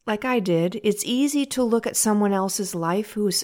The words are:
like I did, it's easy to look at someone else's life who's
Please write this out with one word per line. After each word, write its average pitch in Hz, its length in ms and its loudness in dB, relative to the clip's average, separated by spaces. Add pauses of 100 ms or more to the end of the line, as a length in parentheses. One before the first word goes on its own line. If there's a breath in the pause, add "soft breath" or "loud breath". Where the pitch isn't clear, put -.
like 214 180 -2
I 254 140 2
did, 180 440 0
it's 202 220 0
easy 277 400 0
to 262 180 -2
look 226 220 2
at - 100 -6
someone 208 380 2
else's 190 400 -2
life 175 380 -2
who's 208 320 0